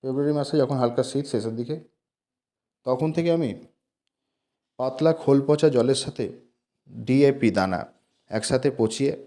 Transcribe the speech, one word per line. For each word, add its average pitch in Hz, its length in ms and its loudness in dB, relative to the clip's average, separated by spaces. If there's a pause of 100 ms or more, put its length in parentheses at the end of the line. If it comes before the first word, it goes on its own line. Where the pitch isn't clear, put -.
ফেব্রুয়ারি 139 300 -2
মাসে 147 240 -2
যখন 135 200 2
হালকা 123 260 0
শীত 135 240 -4
শেষের 113 280 -4
দিকে, 120 200 -6 (1080)
তখন 127 280 0
থেকে 170 180 0
আমি 165 180 2 (1300)
পাতলা 131 340 0
খোল 139 320 4
পচা 151 240 4
জলের 131 340 2
সাথে 139 220 -8 (640)
ডিএপি 131 640 2
দানা 95 300 0 (500)
একসাথে 131 460 0
পচিয়ে 123 340 0 (160)